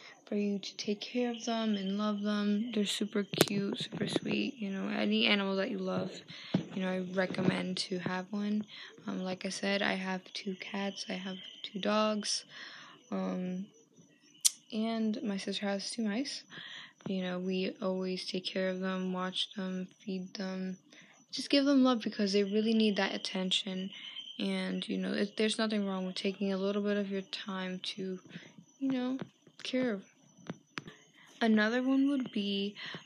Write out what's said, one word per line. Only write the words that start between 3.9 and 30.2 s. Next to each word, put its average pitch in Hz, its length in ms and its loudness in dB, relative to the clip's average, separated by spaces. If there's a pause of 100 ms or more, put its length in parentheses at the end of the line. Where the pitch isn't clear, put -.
sweet. 208 460 0
You 202 160 -4
know, 196 180 -4
any 214 380 2
animal 196 300 4
that 190 140 0
you 196 80 -4
love, 185 320 -2 (640)
you 190 80 -2
know, 185 60 0
I 185 100 0 (160)
recommend 185 640 0
to 180 220 -2
have 185 300 -2
one. 208 360 0 (400)
Um, 190 160 -4
like 185 240 -4
I 190 40 -4
said, 196 320 0
I - 120 2
have 190 380 -2
two 190 240 -4
cats, 202 520 -4
I 202 40 -2
have 185 240 -4 (260)
two - 160 -6
dogs, 208 680 2 (680)
um, 185 540 -2 (1080)
and 220 500 0
my 202 140 0
sister 196 300 -4
has 196 240 0
two 233 120 -4
mice. 220 400 -2 (640)
You 190 160 0
know, 180 160 -2
we 185 420 0
always 185 460 0
take 185 180 -4
care 190 240 0
of 185 120 -2
them, 185 320 0
watch 185 420 -2
them, 185 320 -4 (180)
feed 185 300 -6
them, 185 420 -4 (540)
just - 200 -6
give 277 140 8
them 277 200 8
love 254 180 6
because 208 300 2
they 202 100 6
really 214 320 4
need 214 220 6
that 196 180 2
attention. 190 760 -2 (480)
And, 185 480 0
you 190 120 0
know, 190 140 0
it, 208 260 0
there's 214 180 2
nothing 214 300 2
wrong 190 180 -2
with 185 120 -4
taking 196 360 0
a 190 60 2
little 202 240 2
bit 208 160 2
of 196 120 0
your 196 120 -2
time 185 640 -6
to, 185 340 -6 (600)
you 269 120 0
know, 254 280 0 (440)
care. 247 380 0 (1400)